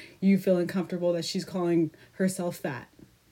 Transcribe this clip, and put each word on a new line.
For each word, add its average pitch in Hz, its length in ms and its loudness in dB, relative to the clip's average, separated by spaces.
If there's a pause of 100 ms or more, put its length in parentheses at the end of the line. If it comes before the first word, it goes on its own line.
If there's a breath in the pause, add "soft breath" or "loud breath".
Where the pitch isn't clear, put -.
(180 loud breath)
you 196 200 4
feel 190 180 4
uncomfortable 175 560 -2
that 165 140 -4
she's 180 180 -6
calling 170 460 0 (220 loud breath)
herself 185 440 -2
fat. 131 320 -8 (440)